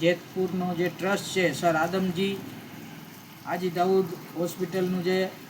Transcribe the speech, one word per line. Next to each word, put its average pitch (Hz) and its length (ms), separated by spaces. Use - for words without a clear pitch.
જેતપુરનો 180 760
જે 175 240
ટ્રસ્ટ 196 260
છે, 175 280
સર 160 240
આદમજી 185 600
હાજી 180 240
દાઉદ 185 340
હોસ્પિટલનું 180 640
જે 185 240